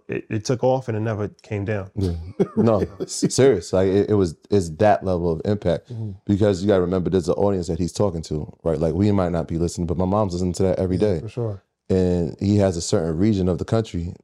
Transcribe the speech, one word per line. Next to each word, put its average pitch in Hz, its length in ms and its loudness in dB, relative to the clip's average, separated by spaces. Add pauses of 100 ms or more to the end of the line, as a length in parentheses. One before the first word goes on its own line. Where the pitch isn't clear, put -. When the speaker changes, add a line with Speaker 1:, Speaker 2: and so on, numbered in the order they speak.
Speaker 1:
it, - 220 -6
it 107 160 -4
took 127 180 -2
off 131 260 2
and 110 100 -2
it - 20 -4
never 107 280 -4
came 101 360 -8
down. 95 320 -4
Speaker 2:
Yeah. 95 160 -2 (460)
No, 110 220 4 (120)
Speaker 3:
<laughs> - 80 -12
Speaker 2:
s-, - 240 -8 (100)
serious. 123 380 4
Like, 95 160 4
it, 98 220 2
it 107 40 2
was, 92 220 2 (140)
it's 98 260 2
that 104 260 4
level 87 300 0
of 80 140 -4
impact. 95 440 -2
Speaker 3:
Mm-hmm. 113 200 -8 (160)
Speaker 2:
Because 101 340 2
you 98 80 -2
gotta 95 140 4
remember, 90 260 0
there's 85 200 0
an 90 80 2
audience 95 320 0
that 82 100 -4
he's 85 140 -2
talking 85 300 -2
to, 76 300 -8 (120)
right? 80 140 0
Like, 80 160 0
we 101 180 2
might 90 200 0
not 82 160 -2
be 85 80 -4
listening, 85 300 -2
but 82 100 -4
my 90 80 -2
mom's 92 300 -2
listening 90 200 -2
to - 100 -2
that 92 140 0
every 92 180 0
Speaker 3:
Yeah, 101 180 2
Speaker 2:
day. 80 60 -4
Speaker 3:
for 73 100 -10
sure. 110 320 -8 (260)
Speaker 2:
And 90 500 2
he 101 200 2
has 95 180 4
a 85 60 -6
certain 82 340 0
region 95 320 2
of 90 80 2
the 92 80 -4
country 95 600 -4